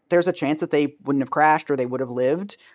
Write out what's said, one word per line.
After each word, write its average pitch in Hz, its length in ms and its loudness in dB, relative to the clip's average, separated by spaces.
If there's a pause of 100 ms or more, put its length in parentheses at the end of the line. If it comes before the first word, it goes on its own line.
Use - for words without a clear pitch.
there's 175 200 4
a 175 40 0
chance 151 280 -2
that 165 120 -4
they 147 320 0
wouldn't 139 180 -2
have 127 80 -6
crashed 156 400 2
or 143 60 0
they 127 100 -2
would 127 140 -6
have 123 100 -6
lived. 139 460 -2 (180)